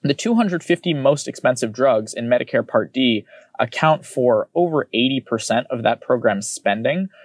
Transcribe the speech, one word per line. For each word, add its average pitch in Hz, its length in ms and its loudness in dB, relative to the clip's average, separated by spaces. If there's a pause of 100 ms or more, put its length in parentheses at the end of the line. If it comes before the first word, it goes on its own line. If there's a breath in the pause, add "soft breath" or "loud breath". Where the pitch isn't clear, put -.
The 139 120 0
two 226 220 -2
hundred 190 280 0
fifty 175 300 0
most 139 340 2
expensive 123 460 -2
drugs 113 400 0
in 117 140 -6
Medicare 120 380 0
Part - 280 -2
D 123 320 2 (340 loud breath)
account 151 460 0
for 123 500 0
over 165 380 0
eighty 131 260 0
percent 117 500 -4
of 120 140 -6
that 110 160 0
program's 110 480 -2
spending. 127 640 -4 (160 soft breath)